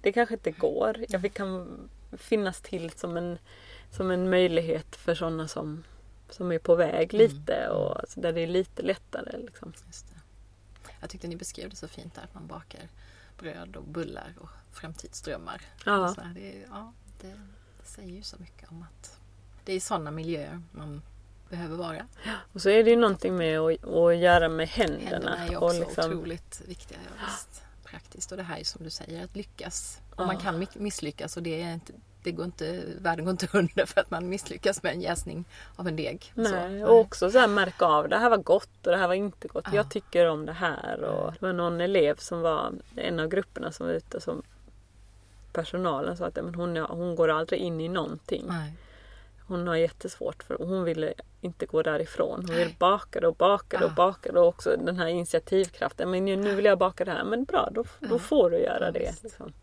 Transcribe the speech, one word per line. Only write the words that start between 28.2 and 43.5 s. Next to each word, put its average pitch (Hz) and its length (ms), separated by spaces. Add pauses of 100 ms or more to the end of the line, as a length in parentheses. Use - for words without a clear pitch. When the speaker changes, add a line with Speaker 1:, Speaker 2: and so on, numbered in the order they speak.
Speaker 2:
Och 185 60
det 190 60
här 170 180
är 151 40
som - 200
du 160 60
säger, 165 340
att 185 120
lyckas. - 640 (100)
Och - 120
Speaker 1:
Ja. - 40
Speaker 2:
man 190 120
kan 175 240
mi-, - 160
misslyckas 165 580
och 170 60
det 165 200
är 170 100
inte, 165 200 (300)
det 175 100
går 170 120
inte, 180 380 (160)
världen 165 260
går 185 80
inte 180 200
<laughs> 202 60
under 175 280
för - 140
att - 100
man 180 180
misslyckas - 540
med 165 100
en 170 80
jäsning 170 440 (320)
av 185 120
en 160 80
deg. - 380
Så, 233 60
Speaker 1:
Nej, 185 300
Speaker 2:
nej. 202 140
Speaker 1:
och 226 160
också 190 300
så 240 80
här, 240 100
märka 196 380
av, 151 220
det 175 100
här 240 120
var 233 60
gott - 500
och 175 60
det 180 60
här 190 100
var 180 60
inte 202 340
gott. - 180
Speaker 2:
Ja. 196 100
Speaker 1:
Jag 208 140
tycker 175 360
om 156 200
det 151 60
här. 165 520
Och 50 220
Speaker 2:
Ja. 165 140
Speaker 1:
det 185 60
var 190 60
någon 175 280
elev 175 360
som - 240
var 160 320 (240)
en 170 240
av 160 80
grupperna 185 440